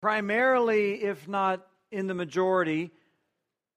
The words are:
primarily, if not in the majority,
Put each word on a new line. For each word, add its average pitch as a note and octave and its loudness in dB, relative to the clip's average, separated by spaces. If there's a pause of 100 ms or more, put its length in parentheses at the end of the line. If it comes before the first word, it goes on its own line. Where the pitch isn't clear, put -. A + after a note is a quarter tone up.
primarily, G#3+ 2
if F#3+ -4
not F#3+ -2 (280)
in G3 -4
the F#3+ -4
majority, F3 0 (880)